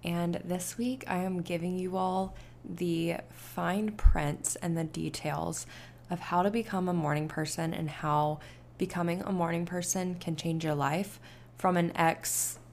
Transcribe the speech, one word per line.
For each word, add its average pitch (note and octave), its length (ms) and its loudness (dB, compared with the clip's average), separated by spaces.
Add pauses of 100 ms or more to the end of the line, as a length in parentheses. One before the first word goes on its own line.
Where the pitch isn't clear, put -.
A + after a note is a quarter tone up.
And E3+ 400 0
this F3+ 340 -4
week, B3 300 -2
I F#3 120 0
am F#3 220 -2
giving F3 380 -2
you F#3 160 -2
all F#3 400 0 (300)
the E3+ 540 0 (120)
fine F#3+ 600 -2
print - 680 6
and E3+ 160 0
the E3 60 0
details D#3 800 -4 (440)
of E3+ 100 -2
how F3 240 2
to G3+ 80 4
become G3 380 0
a F3 40 2
morning D3+ 360 2
person D#3+ 440 -2
and D#3 160 -2
how D3+ 520 2 (360)
becoming F3+ 440 0
a - 100 -2
morning E3+ 340 0
person F3+ 500 -2
can F3 200 -2
change D#3+ 300 -2
your D#3 100 2
life D3 460 0 (360)
from F3+ 200 4
an E3+ 180 2
ex - 640 2 (140)